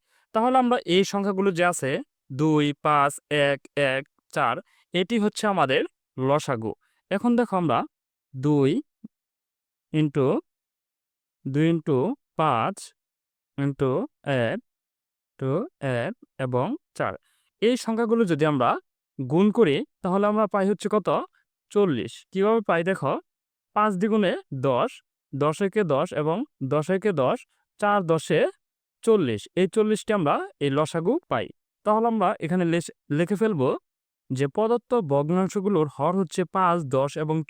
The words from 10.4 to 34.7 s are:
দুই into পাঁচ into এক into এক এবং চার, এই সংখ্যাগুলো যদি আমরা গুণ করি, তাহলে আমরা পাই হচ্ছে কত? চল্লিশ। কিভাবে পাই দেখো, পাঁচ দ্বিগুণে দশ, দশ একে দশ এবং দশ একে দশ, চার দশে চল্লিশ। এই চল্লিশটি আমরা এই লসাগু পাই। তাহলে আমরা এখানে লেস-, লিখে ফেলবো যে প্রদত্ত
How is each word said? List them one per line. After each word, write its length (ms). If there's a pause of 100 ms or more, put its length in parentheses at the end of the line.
দুই 280
into 240 (380)
পাঁচ 400 (800)
into 340 (500)
এক 160 (640)
into 280 (460)
এক 160 (260)
এবং 280 (280)
চার, 180 (480)
এই 160
সংখ্যাগুলো 480
যদি 200
আমরা 240 (500)
গুণ 320
করি, 240 (260)
তাহলে 260
আমরা 200
পাই 200
হচ্ছে 220
কত? 200 (640)
চল্লিশ। 420 (160)
কিভাবে 300 (100)
পাই 140
দেখো, 300 (640)
পাঁচ 200
দ্বিগুণে 380 (340)
দশ, 220 (440)
দশ 280
একে 240
দশ 220 (140)
এবং 160 (360)
দশ 160
একে 240
দশ, 240 (420)
চার 260
দশে 340 (640)
চল্লিশ। 380 (140)
এই 180
চল্লিশটি 400
আমরা 220 (240)
এই 180
লসাগু 360 (160)
পাই। 160 (400)
তাহলে 220
আমরা 220 (100)
এখানে 320
লেস-, 240 (160)
লিখে 240
ফেলবো 340 (600)
যে 180
প্রদত্ত 440 (200)